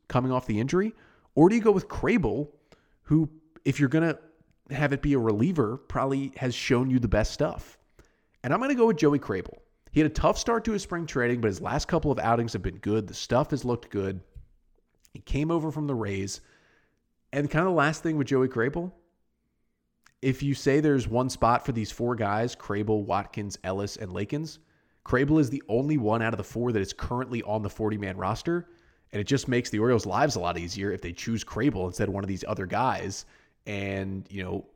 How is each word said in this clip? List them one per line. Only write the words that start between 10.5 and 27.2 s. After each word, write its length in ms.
to 80
his 100
spring 240
training, 340
but 80
his 120
last 280
couple 220
of 80
outings 340
have 100
been 160
good. 280
The 80
stuff 360
has 140
looked 260
good. 300
He 80
came 300
over 200
from 160
the 80
Rays. 460
And 180
kind 160
of 60
the 40
last 260
thing 140
with 120
Joey 200
Krehbiel, 440
if 200
you 120
say 260
there's 280
one 200
spot 380
for 60
these 180
four 240
guys, 420
Krehbiel, 480
Watkins, 600
Ellis, 320
and 160
Lakins, 460
Krehbiel 340
is 80
the 180
only 300
one 240
out 140
of 20
the 80
four 280
that 80
is 120
currently 520